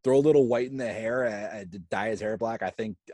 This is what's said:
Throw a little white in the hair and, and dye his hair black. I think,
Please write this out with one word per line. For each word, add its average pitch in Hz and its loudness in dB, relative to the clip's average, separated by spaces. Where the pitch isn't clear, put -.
Throw 131 4
a - 8
little 143 6
white 120 0
in 135 -8
the 117 -4
hair 113 -4
and, 104 -6
and 90 -14
dye 113 -2
his 104 -4
hair 107 -4
black. 113 -2
I 92 -2
think, 110 -8